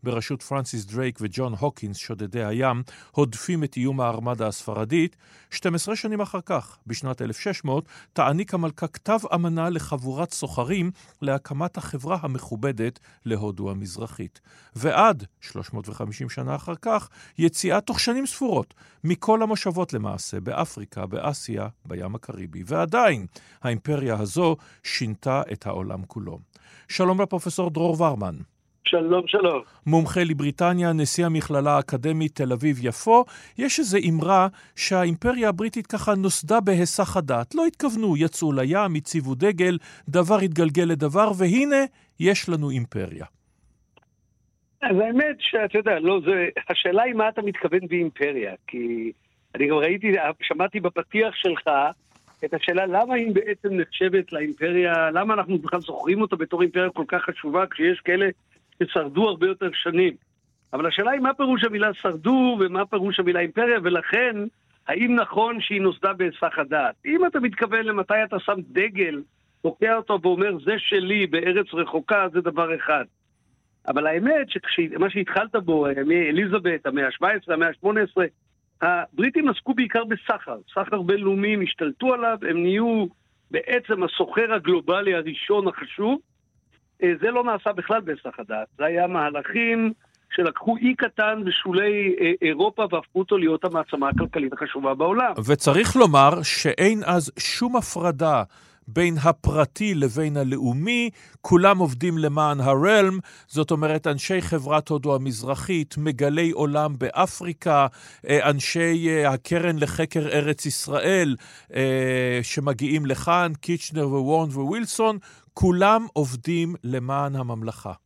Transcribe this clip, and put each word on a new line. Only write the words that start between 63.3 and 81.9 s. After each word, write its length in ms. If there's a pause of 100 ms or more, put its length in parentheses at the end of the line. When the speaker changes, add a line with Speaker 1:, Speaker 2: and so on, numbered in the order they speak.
Speaker 2:
אימפריה, 440
ולכן, 520 (520)
האם 280
נכון 460
שהיא 200
נוסדה 320
בהיסח 460
הדעת? 360 (100)
אם 200
אתה 140
מתכוון 460
למתי 380
אתה 160
שם 200 (100)
דגל, 520 (400)
תוקע 340
אותו 280
ואומר, 420
"זה 120
שלי, 500
בארץ 460
רחוקה", 600
זה 80
דבר 340
אחד. 300 (800)
אבל 200
האמת, 420
שכש-, 500
מה 100
שהתחלת 460
בו, 320
אה, 40 (140)
מאליזבת, 800
המאה 220
השבע 240
עשרה, 240
המאה 140
השמונה 320
עשרה, 240 (560)
הבריטים 680
עסקו 240
בעיקר 300
בסחר, 540 (160)
סחר 280
בינלאומי, 520
הם 80
השתלטו 520